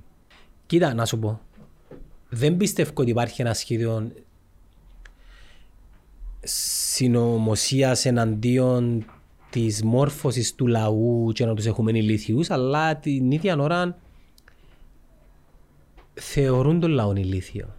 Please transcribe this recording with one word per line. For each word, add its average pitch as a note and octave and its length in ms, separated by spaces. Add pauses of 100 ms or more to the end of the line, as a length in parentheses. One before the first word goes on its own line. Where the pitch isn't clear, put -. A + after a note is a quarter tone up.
(640)
Κοίτα, E3 280
να A2+ 120
σου A2+ 140
πω. G#2+ 200 (880)
Δεν D3 280
πιστεύω F3+ 360
ότι C3 160
υπάρχει A#2+ 320
ένα A#2+ 120
σχέδιο A2+ 580 (2250)
συνωμοσίας A#2+ 1600
εναντίον A#2+ 1000 (440)
της A2 340
μόρφωσης B2 720
του B2+ 120
λαού A2+ 680
και A#2 120
να A2+ 100
τους G#2+ 100
έχουμε A2 260
ηλίθιους, A2 580
αλλά D3+ 460
την C#3 360
ίδια D#3+ 260
ώρα F3 400 (2250)
θεωρούν C3+ 680
τον E3 120
λαό A2 240
ηλίθιο, F#2+ 640